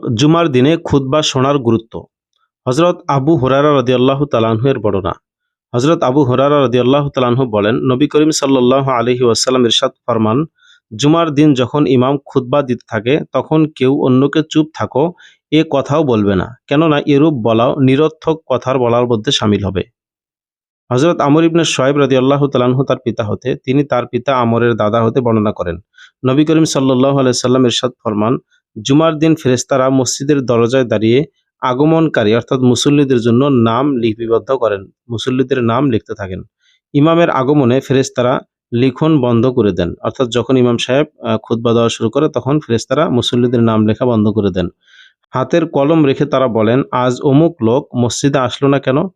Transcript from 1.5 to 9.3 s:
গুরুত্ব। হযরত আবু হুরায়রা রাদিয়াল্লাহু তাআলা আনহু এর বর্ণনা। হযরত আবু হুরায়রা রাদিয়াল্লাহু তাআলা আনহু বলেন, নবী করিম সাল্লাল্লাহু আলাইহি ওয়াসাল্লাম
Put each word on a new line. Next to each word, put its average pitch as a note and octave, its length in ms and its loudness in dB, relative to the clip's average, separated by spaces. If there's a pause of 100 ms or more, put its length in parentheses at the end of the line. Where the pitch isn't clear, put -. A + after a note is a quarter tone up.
গুরুত্ব। A2+ 360 -2 (720)
হযরত E3 300 0 (120)
আবু C#3 280 0
হুরায়রা C#3 360 2
রাদিয়াল্লাহু C3 520 2
তাআলা A2+ 240 0
আনহু A2+ 200 -2
এর B2 100 0
বর্ণনা। G2 340 -4 (600)
হযরত C#3 300 0
আবু B2+ 220 2
হুরায়রা C3+ 360 2
রাদিয়াল্লাহু B2+ 480 2
তাআলা B2+ 200 -2
আনহু A#2+ 180 0
বলেন, G#2+ 320 0
নবী C3+ 300 0
করিম D#3 220 2
সাল্লাল্লাহু C3+ 600 2
আলাইহি B2 340 0
ওয়াসাল্লাম B2 400 0